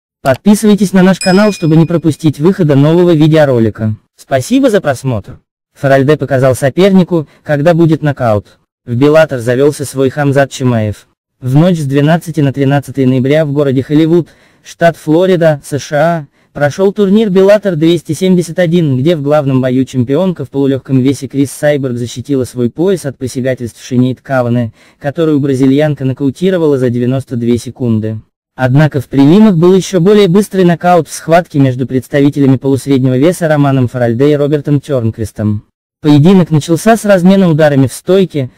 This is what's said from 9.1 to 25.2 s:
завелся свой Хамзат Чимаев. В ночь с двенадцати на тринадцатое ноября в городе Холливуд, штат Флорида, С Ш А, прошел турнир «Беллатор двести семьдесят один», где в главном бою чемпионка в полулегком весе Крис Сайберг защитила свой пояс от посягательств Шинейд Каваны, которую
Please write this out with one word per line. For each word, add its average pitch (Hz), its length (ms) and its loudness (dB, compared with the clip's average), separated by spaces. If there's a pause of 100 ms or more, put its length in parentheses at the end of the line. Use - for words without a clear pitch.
завелся 131 460 -2
свой 135 260 -2
Хамзат 139 400 0
Чимаев. 113 560 -4 (340)
В 127 140 -4
ночь 165 240 2
с 151 60 -8
двенадцати 147 560 0
на 139 120 0
тринадцатое 135 540 -2
ноября 131 400 0
в 143 60 -6
городе 135 320 -2
Холливуд, 160 460 0 (340)
штат 165 320 -2
Флорида, 160 680 0
С 147 140 -6
Ш 147 180 -8
А, 160 300 -2 (260)
прошел 147 400 -2
турнир 208 380 0
«Беллатор 196 460 2
двести 160 380 -2
семьдесят 175 440 -2
один», 165 400 0
где 160 160 0
в 147 80 -6
главном 139 380 0
бою 131 240 -2
чемпионка 139 600 -4
в - 60 -16
полулегком 139 480 -2
весе 131 300 -2
Крис 135 240 -4
Сайберг 139 440 -4
защитила 123 460 -6
свой 120 260 -4
пояс 170 380 -4
от 127 100 -10
посягательств 123 680 -8
Шинейд 127 360 -2
Каваны, 120 520 -2 (260)
которую 151 400 -2